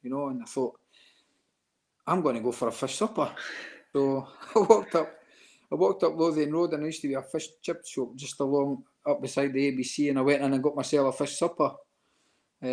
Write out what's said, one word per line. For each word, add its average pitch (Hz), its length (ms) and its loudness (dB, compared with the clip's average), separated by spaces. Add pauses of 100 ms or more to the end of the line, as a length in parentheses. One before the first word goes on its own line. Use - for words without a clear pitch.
you 127 80 -10
know, 139 180 -4
and 127 140 -6
I 110 40 -14
thought, - 340 -4 (1300)
"I'm 180 160 0
gonna 127 200 0
go 120 100 -2
for 120 160 -2
a 110 40 -2
fish - 240 -6
supper." - 360 -2 (640)
So 135 340 0 (140)
<laughs> - 140 -6
I 226 40 8
walked 202 360 6
up, 156 140 2 (640)
I - 40 -4
walked 190 280 2
up 160 140 2
Lothian 156 360 2
Road 170 200 0
and 147 80 -4
there 151 60 -4
used 160 140 -8
to 151 60 -4
be 135 60 -2
a 135 80 -2
fish - 260 -8 (140)
chip - 240 -6
shop 127 300 -6
just 135 240 -14
along, 139 440 0 (220)
up 143 160 0
beside 135 320 -2
the 135 140 2
A 139 40 0
B 127 120 -2
C, 143 260 -2
and 135 100 2
I - 20 2
went 139 220 4
in 139 100 2
and 135 100 0
got 147 120 2
myself 143 400 2
a - 20 -14
fish 143 200 -4
supper. 160 340 0 (920)
Uh, - 100 -6